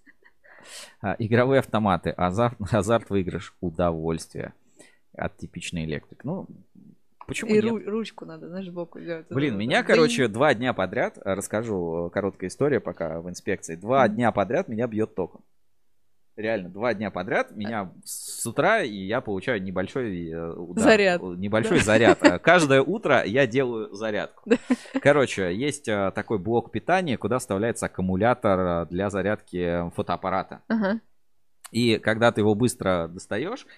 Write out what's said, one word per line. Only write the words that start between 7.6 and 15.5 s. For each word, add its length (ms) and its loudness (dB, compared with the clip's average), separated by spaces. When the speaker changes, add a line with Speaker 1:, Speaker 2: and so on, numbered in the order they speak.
Speaker 2:
ру-, 260 -2
ручку 340 -6
надо, 240 -16
знаешь, 200 -10
сбоку 320 -10
делать. 280 -10
Speaker 1:
Блин, 260 -2
Speaker 2:
Вот 40 -4
Speaker 1:
меня, 200 0
Speaker 2:
так. 100 -2
Speaker 1:
короче, 380 4
Speaker 2:
Дынь. 60 -2
Speaker 1:
два 220 4
дня 180 -2
подряд, 520 -2
а, 100 0
расскажу, 720 -2
э, 40 -6
короткая 380 -4
история 300 0
пока 420 -6
в 80 -10
инспекции. 460 -6
Два 320 2
Speaker 2:
Мгм. 80 0
Speaker 1:
дня 180 2
подряд 360 0
меня 180 -4
бьет 300 -4
током. 260 -6